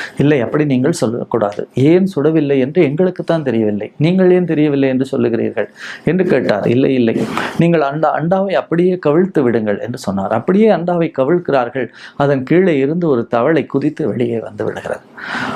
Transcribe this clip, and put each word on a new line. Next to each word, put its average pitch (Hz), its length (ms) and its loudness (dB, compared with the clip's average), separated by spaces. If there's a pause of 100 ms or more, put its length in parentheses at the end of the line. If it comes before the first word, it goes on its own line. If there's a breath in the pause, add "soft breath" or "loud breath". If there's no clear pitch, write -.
(180 loud breath)
"இல்லை, 143 240 4
அப்படி 147 240 0
நீங்கள் 139 360 0
சொல்லக்கூடாது. 110 600 -2 (220)
ஏன் 185 320 4
சுடவில்லை 143 440 2
என்று 147 240 0
எங்களுக்குத்தான் 165 640 0
தெரியவில்லை, 110 500 0
நீங்கள் 180 340 4
ஏன் 180 200 2
தெரியவில்லை 143 440 2
என்று 131 120 0
சொல்லுகிறீர்கள்?" 113 640 -2 (340 loud breath)
என்று 175 200 2
கேட்டார். 113 420 0
"இல்லை, 123 200 2
இல்லை, 123 260 2 (440 loud breath)
நீங்கள் 165 280 2
அண்டா-, 147 300 0
அண்டாவை 190 380 -2
அப்படியே 170 440 0
கவிழ்த்து 175 460 0
விடுங்கள்" 110 360 0
என்று 123 200 -8
சொன்னார். 98 320 -4
அப்படியே 185 400 2
அண்டாவை 170 400 0
கவிழ்க்கிறார்கள். 135 760 -2 (300 loud breath)
அதன் 143 260 0
கீழே 165 340 2
இருந்து 156 300 0
ஒரு 123 200 2
தவளை 131 380 0
குதித்து 151 420 -4
வெளியே 117 320 -2
வந்து 107 260 -10
விடுகிறது. - 380 -8 (520 loud breath)